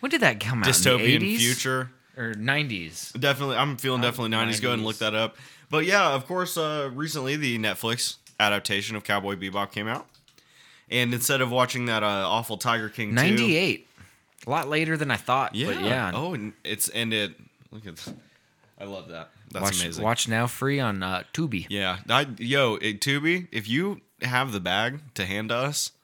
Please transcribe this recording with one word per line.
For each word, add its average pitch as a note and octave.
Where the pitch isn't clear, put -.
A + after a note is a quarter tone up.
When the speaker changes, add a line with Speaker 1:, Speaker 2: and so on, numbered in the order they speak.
Speaker 1:
When C#4
did D#4+
that B2
come A2
out? G#2+
In C3
the B2
Speaker 2:
Dystopian B2+
Speaker 1:
eighties? G#3+
Speaker 2:
future. B2+
Speaker 1:
Or A#2
nineties? A2
Speaker 2:
Definitely, C3+
I'm C3+
feeling B2+
Speaker 1:
Uh, A#2+
Speaker 2:
definitely A#2
nineties. A2+
Go B2
ahead A#2+
and A2
look A2
Speaker 1:
nineties. A2
Speaker 2:
that A2
up. A2
But D#3
yeah, F#3
of C3
course, F3+
uh, D3+
recently C#3+
the C3
Netflix A2
adaptation G2+
of G#2
Cowboy G2+
Bebop G2
came G#2+
out. A#2
And A#2+
instead C3
of B2
watching B2
that, A2
uh, G#2
awful A2
Tiger A2+
King G#2+
two. G#2+
Speaker 1:
Ninety-eight. F3+
A -
lot C#3+
later D#3
than D3
I A#2
thought, B2+
Speaker 2:
Yeah. A#2
Speaker 1:
but G2
yeah. G#2+
Speaker 2:
Oh, D#3+
and G#2+
it's, -
and A2+
it, G#2
look G#2+
at, E2
I G2
love F#2+
that. E2
That's -
Speaker 1:
Watch, F#2+
Speaker 2:
amazing. E2+
Speaker 1:
watch A2+
now A#2
free C#3
on, G2+
uh, F#2
Tubi. B2
Speaker 2:
Yeah. F#2+
I, C3
yo, A#2+
eh, G#2+
Tubi, D3+
if G#2
you F3
have B2
the G2+
bag G#2+
to F#2+
hand G#2
us C3+